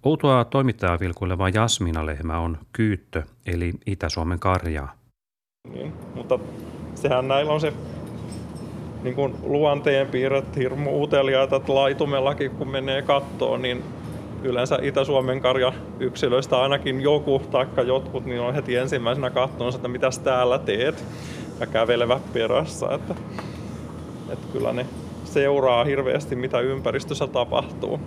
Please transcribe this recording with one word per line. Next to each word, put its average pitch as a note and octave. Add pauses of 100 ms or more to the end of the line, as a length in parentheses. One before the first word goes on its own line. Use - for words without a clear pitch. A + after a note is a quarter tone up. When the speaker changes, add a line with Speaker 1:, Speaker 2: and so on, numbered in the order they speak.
Speaker 1:
Outoa C3+
toimittajaa A2
vilkuileva F#2
Jasmina-lehmä E2
on E2 (160)
kyyttö, G2 (220)
eli F2 (120)
Itä-Suomen E2+
karjaa. E2 (760)
Speaker 2:
Niin, F#2+ (220)
mutta B2 (560)
sehän B2+
näillä C#3+
on D3+
se D3+ (1300)
niin B2+
kuin C#3
luonteenpiirre, C#3
että -
hirmu C#3+
uteliaita, C3+
että C3+
laitumellakin C#3
kun B2+
menee C3+
kattoon, B2+
niin B2 (600)
yleensä B2+
Itä-Suomen C3+
karja B2 (260)
yksilöistä B2+
ainakin C3+
joku D3 (100)
taikka C3
jotkut, B2
niin A#2+
on B2
heti C3
ensimmäisenä C3
kattoonsa, B2+
että B2+
mitäs B2+
täällä B2+
teet, A2 (560)
ja A#2
kävelevät A#2+
perässä. A#2+
Että, C#3 (1160)
että -
kyllä A#2+
ne B2 (380)
seuraa C#3
hirveästi, C#3
mitä B2+
ympäristössä C3+
tapahtuu. -